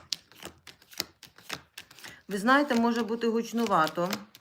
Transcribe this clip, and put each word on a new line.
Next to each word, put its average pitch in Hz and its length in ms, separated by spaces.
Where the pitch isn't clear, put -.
Ви 196 100
знаєте, 262 380
може 233 280
бути 233 240
гучнувато, 214 840